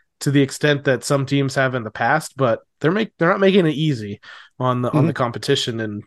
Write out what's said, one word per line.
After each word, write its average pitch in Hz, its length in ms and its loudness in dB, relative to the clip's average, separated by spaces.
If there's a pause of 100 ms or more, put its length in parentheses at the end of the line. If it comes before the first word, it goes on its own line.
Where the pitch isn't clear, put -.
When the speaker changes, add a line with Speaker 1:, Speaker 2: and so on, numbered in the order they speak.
(220)
Speaker 1:
to - 80 -2
the 143 140 4
extent 143 400 0
that 131 200 0
some 139 220 0
teams 135 300 -2
have 131 180 0
in 123 100 -4
the 110 60 -8
past, 139 480 -2
but 120 220 2 (200)
they're 151 120 2
make-, 208 260 -2
they're 165 120 2
not 202 100 0
making 190 260 4
it 156 80 0
easy 120 460 -4 (400)
on 123 240 0
the, 123 80 -2
on 151 160 4
the 160 60 0
Speaker 2:
Mm-hmm. - 40 -8
Speaker 1:
competition. 120 640 -2
And 107 280 -6